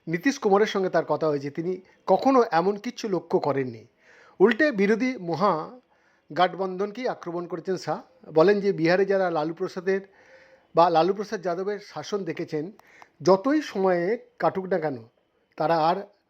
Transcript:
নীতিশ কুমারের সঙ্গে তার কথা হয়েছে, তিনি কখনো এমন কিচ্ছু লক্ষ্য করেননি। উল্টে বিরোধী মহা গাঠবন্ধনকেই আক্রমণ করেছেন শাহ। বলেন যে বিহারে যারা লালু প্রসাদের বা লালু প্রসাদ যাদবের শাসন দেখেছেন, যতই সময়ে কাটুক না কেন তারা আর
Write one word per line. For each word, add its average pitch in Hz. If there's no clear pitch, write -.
নীতিশ 175
কুমারের 202
সঙ্গে 190
তার 165
কথা 151
হয়েছে, 143
তিনি 170
কখনো 247
এমন 180
কিচ্ছু 233
লক্ষ্য 175
করেননি। 131
উল্টে 240
বিরোধী 220
মহা 175
গাঠবন্ধনকেই 190
আক্রমণ 175
করেছেন 175
শাহ। -
বলেন 185
যে 196
বিহারে 175
যারা 190
লালু 160
প্রসাদের 190
বা 170
লালু 170
প্রসাদ 202
যাদবের 185
শাসন 185
দেখেছেন, 156
যতই 196
সময়ে 190
কাটুক 185
না 180
কেন 147
তারা 160
আর 175